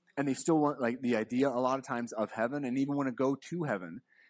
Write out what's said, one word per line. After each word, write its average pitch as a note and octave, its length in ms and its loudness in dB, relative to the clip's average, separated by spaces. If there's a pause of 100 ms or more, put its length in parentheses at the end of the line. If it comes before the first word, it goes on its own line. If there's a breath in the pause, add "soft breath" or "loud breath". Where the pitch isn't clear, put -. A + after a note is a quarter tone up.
(160)
and C#3 100 0
they C3+ 60 2
still D#3+ 260 2
want, D3 220 2
like, A#2+ 220 0
the A#2+ 140 2
idea B2 320 2
a A#2+ 120 0
lot B2+ 180 2
of C3 60 -10
times A#2+ 300 -6
of G#2+ 180 -2
heaven B2 320 -2
and B2+ 140 -2
even C#3 180 0
wanna C3+ 160 0
go C3+ 240 0 (140)
to E3+ 140 -2
heaven, G2 360 -4 (300 soft breath)